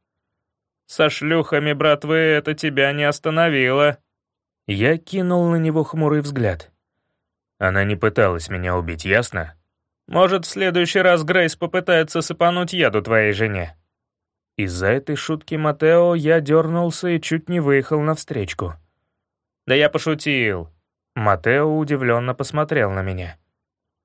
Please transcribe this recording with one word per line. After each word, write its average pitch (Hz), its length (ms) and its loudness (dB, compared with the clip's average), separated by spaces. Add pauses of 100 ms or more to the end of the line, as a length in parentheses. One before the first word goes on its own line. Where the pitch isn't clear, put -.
(880)
«Со 156 220 0
шлюхами 151 640 -2
братвы 151 440 0
это 156 380 0
тебя 139 380 0
не 147 120 -2
остановило». 147 960 2 (680)
Я 120 320 0
кинул 180 500 0
на 170 80 2
него 160 280 0
хмурый 151 360 -2
взгляд. 123 520 -4 (840)
«Она 98 260 0
не 104 100 -2
пыталась 95 540 0
меня 90 280 -4
убить, 82 280 -6
ясно?» 95 520 -2 (520)
«Может, 180 380 2
в - 20 -10
следующий 180 500 0
раз 175 240 4
Грейс 165 320 0
попытается 170 680 0
сыпануть 175 500 0
яду 117 300 2
твоей 110 300 2
жене?» 98 440 -4 (800)
Из-за 92 320 -2
этой 139 260 0
шутки 156 400 -8
Матео 156 600 2
я 160 260 2
дёрнулся 160 680 0
и 165 120 0
чуть 160 280 -6
не 175 120 -2
выехал 139 400 2
навстречку. 104 760 -4 (920)
«Да 131 80 2
я 147 140 6
пошутил». 131 800 -2 (460)
Матео 120 640 2
удивлённо 127 560 0
посмотрел 147 560 -2
на 95 120 -4
меня. 92 360 -8 (680)